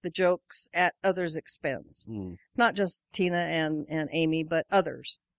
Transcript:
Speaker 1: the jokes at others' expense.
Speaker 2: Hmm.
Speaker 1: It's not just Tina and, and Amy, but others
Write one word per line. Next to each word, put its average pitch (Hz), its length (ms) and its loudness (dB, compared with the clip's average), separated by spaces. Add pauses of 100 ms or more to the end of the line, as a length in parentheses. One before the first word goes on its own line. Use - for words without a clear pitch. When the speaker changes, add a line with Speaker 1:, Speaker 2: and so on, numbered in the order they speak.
Speaker 1:
the 175 80 -4
jokes - 640 0
at 175 280 4
others' 175 340 0
expense. - 720 -6
Speaker 2:
Hmm. 95 260 -6 (140)
Speaker 1:
It's - 100 -12
not 233 160 4
just 190 380 0
Tina 180 240 0
and, 160 520 0
and 156 240 -2
Amy, 160 320 2
but 160 260 0
others 160 480 0 (200)